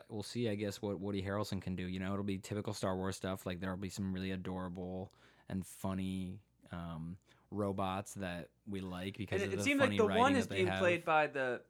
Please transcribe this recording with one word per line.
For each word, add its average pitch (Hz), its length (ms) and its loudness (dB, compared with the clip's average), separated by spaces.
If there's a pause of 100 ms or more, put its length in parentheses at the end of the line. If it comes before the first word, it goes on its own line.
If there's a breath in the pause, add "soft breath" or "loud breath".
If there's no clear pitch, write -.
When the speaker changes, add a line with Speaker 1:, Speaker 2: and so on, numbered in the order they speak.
Speaker 1:
we'll 107 140 -6
see, 120 260 0
I 104 60 2
guess, 101 280 -2
what 101 180 0
Woody 98 220 0
Harrelson 98 400 0
can 90 140 -2
do. 92 100 -2
You 92 140 -2
know, 95 120 -2
it'll 101 120 0
be 98 140 0
typical 104 360 -2
Star 95 220 2
Wars 92 200 0
stuff. 95 300 -2
Like, 90 140 -2
there'll 95 160 0
be 98 120 -2
some 95 240 0
really 92 200 0
adorable 92 800 -4 (360 soft breath)
and 92 180 -2
funny, 95 720 -4 (320)
um, 85 440 -6 (340 soft breath)
robots 98 640 0
that 90 340 -4 (200)
we 98 120 -4
like 95 380 -6
because 101 240 0
Speaker 2:
And 98 60 0
Speaker 1:
of 98 40 -4
Speaker 2:
it, - 20 0
it - 40 0
Speaker 1:
the - 60 2
Speaker 2:
seemed 277 160 4
Speaker 1:
funny 214 180 4
Speaker 2:
like - 0 -
the 220 80 8
one 196 160 4
Speaker 1:
writing 277 140 6
Speaker 2:
is 226 100 4
Speaker 1:
that - 40 -6
they 196 60 -4
Speaker 2:
being 190 120 4
Speaker 1:
have. 190 100 2
Speaker 2:
played 175 260 4
by 156 220 6
the 131 440 0